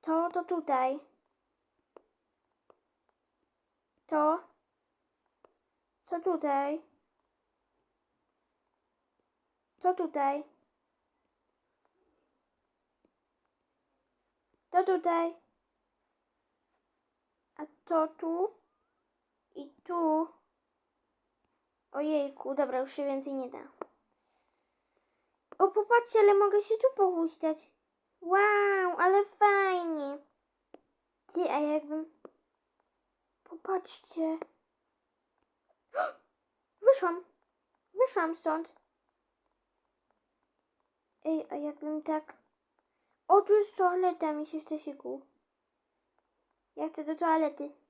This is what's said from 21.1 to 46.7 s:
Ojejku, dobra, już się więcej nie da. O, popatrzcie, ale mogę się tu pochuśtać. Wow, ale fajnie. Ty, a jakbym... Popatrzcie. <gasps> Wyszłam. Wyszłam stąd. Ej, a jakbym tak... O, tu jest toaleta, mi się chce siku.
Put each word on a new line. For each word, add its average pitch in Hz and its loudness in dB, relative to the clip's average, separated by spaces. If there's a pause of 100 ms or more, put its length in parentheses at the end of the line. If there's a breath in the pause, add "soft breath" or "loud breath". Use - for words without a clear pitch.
Ojejku, 285 -4
dobra, 254 0
już 269 -4
się 285 -4
więcej 277 -4
nie 262 -6
da. 277 -14 (1900)
O, 381 4
popatrzcie, 440 2
ale 403 8
mogę 403 4
się 440 0
tu 440 2
pochuśtać. 330 -2 (500)
Wow, 392 2
ale 381 4
fajnie. 359 0 (1080)
Ty, 349 -2
a 277 0
jakbym... 302 -4 (1300)
Popatrzcie. 330 -8 (1600)
<gasps> - -6
Wyszłam. 359 2 (720)
Wyszłam 370 0
stąd. 320 -4 (2500)
Ej, 320 -4
a - -10
jakbym 294 -8
tak... 311 -6 (920)
O, 403 6
tu 403 4
jest 415 2
toaleta, 359 2
mi 302 -6
się 311 -10
chce 302 -8
siku. 277 -12 (1500)